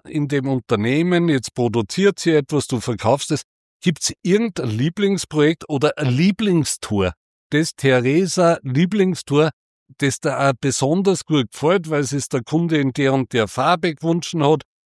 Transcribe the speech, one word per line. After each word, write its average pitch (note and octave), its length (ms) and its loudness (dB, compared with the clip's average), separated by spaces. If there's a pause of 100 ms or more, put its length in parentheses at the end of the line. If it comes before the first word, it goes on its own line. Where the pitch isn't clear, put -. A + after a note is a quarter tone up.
in D3 220 -4
dem C3+ 220 -2
Unternehmen, C#3 800 0
jetzt C3+ 240 -2
produziert A#2+ 640 0
sie E3+ 120 0
etwas, D3 360 0
du B2 120 -4
verkaufst A#2+ 520 -2
es, C#3+ 120 -2 (380)
gibt's - 300 -2 (120)
irgendein F#3 460 0
Lieblingsprojekt D#3+ 1000 0
oder D3 280 0
ein C#3+ 120 -2
Lieblingstor, D3+ 1040 0 (380)
das D#3 240 0
Theresa D3+ 880 2
Lieblingstor, D#3+ 880 0 (480)
das C#3 200 -2
da C#3 300 0
auch C3 100 2
besonders E3 640 0
gut C#3+ 260 0
gefällt, D#3+ 380 0
weil D3 120 0
es C3+ 280 -4
der C3 140 -2
Kunde D#3+ 360 0
in C3+ 140 0
der C3+ 200 0
und C3 180 -2
der A2 160 2
Farbe D#3+ 480 -2
gewünscht E3 400 -2
hat D3 280 2 (220)